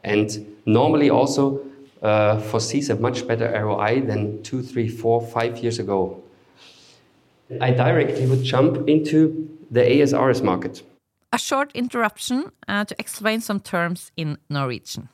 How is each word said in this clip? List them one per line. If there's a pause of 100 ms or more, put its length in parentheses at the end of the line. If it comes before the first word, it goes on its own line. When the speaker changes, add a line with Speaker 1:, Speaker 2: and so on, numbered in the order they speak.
Speaker 1:
And (360)
normally
also, (420)
uh, (100)
foresees
a
much
better
R
O
I
than
two,
three,
four,
five
years
ago. (1400)
I
directly
would
jump
into (220)
the
A
S
R
S
market. (500)
Speaker 2:
A
short
interruption, (180)
uh,
to
explain
some
terms
in (100)
Norwegian.